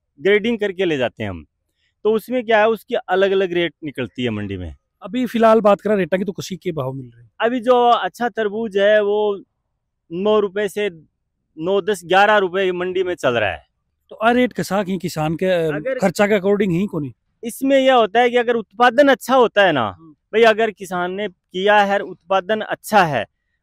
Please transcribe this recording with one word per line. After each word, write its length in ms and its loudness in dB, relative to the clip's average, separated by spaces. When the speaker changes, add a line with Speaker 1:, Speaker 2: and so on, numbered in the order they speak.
Speaker 1:
ग्रेडिंग 380 0
करके 260 -4
ले 120 0
जाते 260 -4
हैं 80 -6
हम, 160 -12
तो 80 2
उसमें 320 -4
क्या 140 2
है, 100 4
उसकी 260 -4
अलग 360 0
अलग 220 0
रेट 220 -2
निकलती 400 -8
है 60 -2
मंडी 260 -6
में। 200 -12
Speaker 2:
अभी 240 -6
फिलहाल 340 4
बात 200 4
करें 160 -2
रेटा 200 -2
की, 80 -4
तो 80 -6
कसी 240 -12
के 160 -8
भाव 200 -8
मिल 140 -12
रहे 160 -20
हैं? 80 -20
Speaker 1:
अभी 200 -2
जो 300 2
अच्छा 380 -2
तरबूज 500 -4
है 240 4
वो 380 -2
नौ 280 2
रुपए 280 -2
से 220 -6
नौ, 220 0
दस, 240 -4
ग्यारह 320 4
रुपए 360 0
मंडी 300 -4
में 120 -4
चल 200 0
रहा 160 0
है। 160 -12
Speaker 2:
तो 60 -20
आ 140 0
रेट 220 2
कैसा 300 -4
कि 160 -6
किसान 380 -4
के, 100 -4
अ, 260 0
Speaker 1:
अगर 260 -6
Speaker 2:
खर्चा 280 0
के 80 2
according 360 0
ही 160 0
कोनी? 280 -6
Speaker 1:
इसमें 340 0
यह 160 4
होता 260 4
है 100 2
कि 60 0
अगर 180 0
उत्पादन 540 2
अच्छा 260 0
होता 300 4
है 80 4
ना, 160 0
Speaker 2:
हम्म। 240 -14
Speaker 1:
भाई 300 -2
अगर 280 4
किसान 420 -6
ने 160 -6
किया 520 0
है, 180 2
उत्पादन 640 -4
अच्छा 440 0
है 220 -2